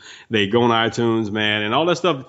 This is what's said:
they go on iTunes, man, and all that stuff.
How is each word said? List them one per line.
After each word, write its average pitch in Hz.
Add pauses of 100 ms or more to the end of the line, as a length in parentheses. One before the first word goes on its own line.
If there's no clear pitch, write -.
(300)
they 104
go 117
on 120
iTunes, 113
man, 107
and 104
all 156
that 170
stuff. 156